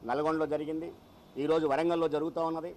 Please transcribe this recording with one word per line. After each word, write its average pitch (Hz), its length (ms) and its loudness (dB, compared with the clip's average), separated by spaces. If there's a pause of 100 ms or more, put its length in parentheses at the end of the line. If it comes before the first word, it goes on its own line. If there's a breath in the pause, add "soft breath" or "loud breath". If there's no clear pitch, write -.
నల్గొండలో 156 440 0
జరిగింది, 156 360 -4 (540)
ఈరోజు 160 280 4
వరంగల్లో 165 440 2
జరుగుతూ 165 340 -2
ఉన్నది. 165 260 -6